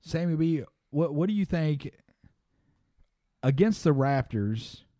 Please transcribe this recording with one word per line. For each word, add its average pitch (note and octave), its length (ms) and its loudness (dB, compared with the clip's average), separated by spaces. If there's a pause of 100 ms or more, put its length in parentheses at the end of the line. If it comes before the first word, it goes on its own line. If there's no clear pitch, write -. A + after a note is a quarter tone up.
Sammy E3 360 -4
B, D#3+ 260 0 (280)
what, D3+ 240 -2
what E3 140 0
do G#3+ 60 0
you G3+ 100 0
think D#3 460 -2 (1500)
against D3 420 2
the D#3 100 6
Raptors? A#2 880 -2 (160)